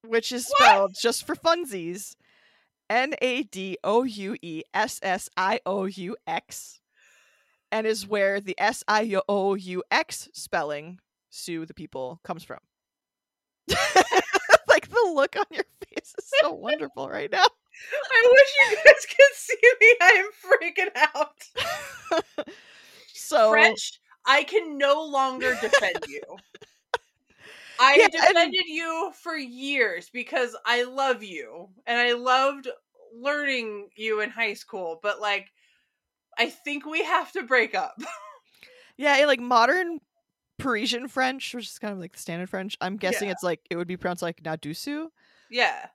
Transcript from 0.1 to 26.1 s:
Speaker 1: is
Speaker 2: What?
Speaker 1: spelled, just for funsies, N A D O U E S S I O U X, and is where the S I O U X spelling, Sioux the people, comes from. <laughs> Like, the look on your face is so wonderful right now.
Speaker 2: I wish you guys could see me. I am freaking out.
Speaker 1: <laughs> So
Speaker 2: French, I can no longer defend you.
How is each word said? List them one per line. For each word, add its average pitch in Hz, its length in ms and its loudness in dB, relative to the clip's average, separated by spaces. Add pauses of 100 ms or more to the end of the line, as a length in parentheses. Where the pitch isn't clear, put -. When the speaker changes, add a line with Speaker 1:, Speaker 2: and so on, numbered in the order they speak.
Speaker 1:
is 247 200 -6
Speaker 2:
What? 554 80 2 (100)
Speaker 1:
spelled, 587 260 4
just - 320 -4
for 311 80 -6
funsies, 208 800 -6 (760)
N 262 320 0
A 254 220 -2
D 190 380 -10
O 226 220 2
U 202 380 -8
E 160 200 -12 (100)
S - 300 -4
S 190 340 -4
I 190 300 0
O 190 200 -4
U 190 300 -10 (100)
X, - 520 -10 (920)
and 220 160 -2
is 214 200 -2
where 196 340 0
the 190 180 -10
S - 280 -2
I 214 300 0 (120)
O 196 260 0
U 185 360 -8
X - 440 -4
spelling, 156 640 -8 (320)
Sioux 165 340 -10
the 160 80 -18
people, 135 500 -12
comes 165 220 -12
from. - 140 -16 (1080)
<laughs> - 60 -4 (920)
Like, - 200 4
the 415 260 0
look 277 220 0
on 415 140 -2
your 359 140 -8 (200)
face - 340 -16
is - 120 -16 (100)
so 587 120 2
wonderful - 560 -6
right - 220 -8
now. 370 140 2
Speaker 2:
I 494 880 0
wish 554 220 8 (160)
you 427 140 0
guys 571 220 10
could - 280 6
see - 220 -6 (240)
me. 453 200 10
I 381 240 6
am 415 60 -8 (120)
freaking 370 480 0 (240)
out. 294 300 -4 (1080)
Speaker 1:
<laughs> - 40 -20 (600)
So 226 360 4
Speaker 2:
French, 220 500 2 (260)
I 277 180 6
can 320 340 -2
no 285 260 2
longer 262 560 -2
defend 220 380 0 (100)
you. 147 140 -14 (800)